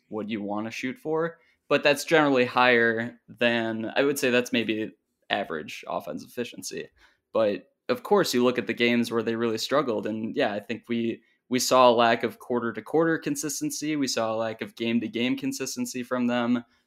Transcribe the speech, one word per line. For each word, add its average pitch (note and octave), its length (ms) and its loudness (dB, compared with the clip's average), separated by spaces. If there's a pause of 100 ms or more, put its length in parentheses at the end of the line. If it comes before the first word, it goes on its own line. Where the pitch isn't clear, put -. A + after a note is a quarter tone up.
what G#2 200 -8
you G#2+ 120 -4
wanna G#2 280 -6
shoot B2+ 300 -8
for, D#3+ 380 -4 (320)
but C#3+ 120 2
that's C#3+ 220 2
generally C#3+ 400 6
higher A#2+ 720 4 (120)
than, A2+ 680 -2
I C3 80 4
would C#3+ 160 0
say C3+ 100 2
that's B2 220 2
maybe A2 400 -2 (380)
average E2+ 580 -6
offensive E2 400 -8
efficiency. - 640 -10 (420)
But, G#2 380 -2 (180)
of B2 160 -4
course, G3+ 300 2
you B2 100 4
look B2 140 2
at A#2 100 -2
the - 60 -2
games A#2+ 380 0
where A#2 120 0
they A2+ 140 -2
really A2+ 200 -2
struggled, A#2 480 -2
and, A2 300 -6
yeah, A#2+ 180 0
I G#2 60 -4
think A2+ 300 -10
we, A2+ 320 -2 (260)
we B2 120 -2
saw B2+ 300 8
a A2+ 60 6
lack A#2 280 4
of A2 140 -4
quarter-to-quarter B2 840 -2
consistency. D3+ 760 -6
We C#3 120 0
saw A2+ 260 -2
a - 20 -4
lack A2+ 260 -4
of G#2 140 -12
game-to-game A#2 600 -2
consistency C3 680 -8
from B2 240 -2
them. A#2+ 380 0 (220)